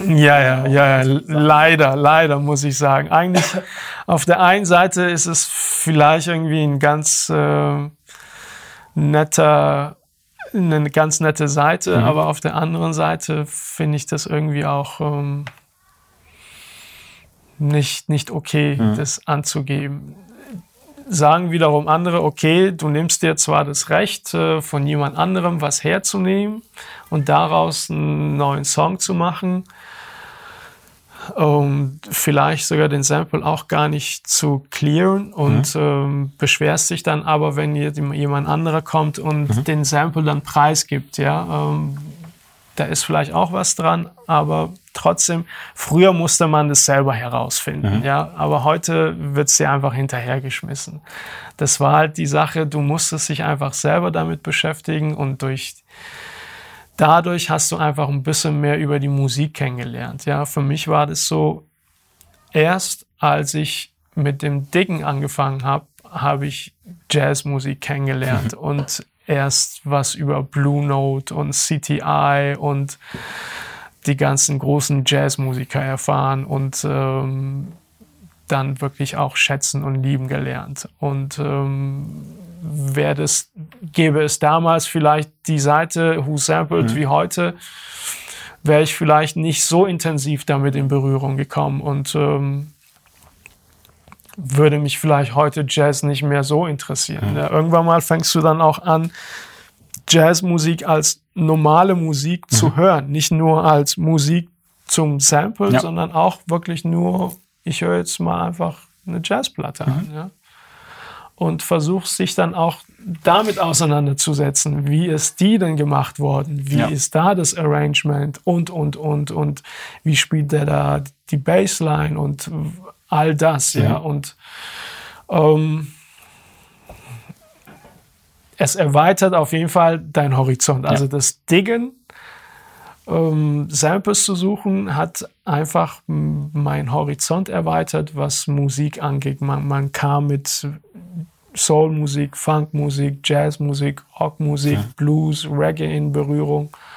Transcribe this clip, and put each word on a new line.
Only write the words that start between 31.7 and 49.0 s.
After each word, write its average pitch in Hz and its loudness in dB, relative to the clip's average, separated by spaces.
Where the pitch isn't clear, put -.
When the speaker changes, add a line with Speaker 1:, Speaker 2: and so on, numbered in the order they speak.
Speaker 1:
vielleicht 147 2
sogar 156 2
den 143 0
Sample 156 -2
auch 156 -4
gar 151 0
nicht - -6
zu 139 0
clearen 185 0
und, 143 2
Speaker 2:
Mhm. 151 0
Speaker 1:
ähm, 139 0
beschwerst 151 0
dich 170 -6
dann 151 0
aber, 151 0
wenn 147 -2
jetzt 147 -2
jemand 143 -2
anderer 160 0
kommt 156 -2
und 147 -2
Speaker 2:
Mhm. 127 0
Speaker 1:
den 151 0
Sample 151 0
dann 147 0
preisgibt, 147 0
ja, 147 0
ähm, 147 -4
da 147 -2
ist 151 -2
vielleicht 151 0
auch 170 0
was 190 -2
dran, 165 0
aber 156 0
trotzdem, 170 0
früher 185 6
musste 170 2
man 151 2
das 139 2
selber 139 2
herausfinden, 123 -4
Speaker 2:
Mhm. 117 -2
Speaker 1:
ja, 147 -2
aber 151 0
heute 160 0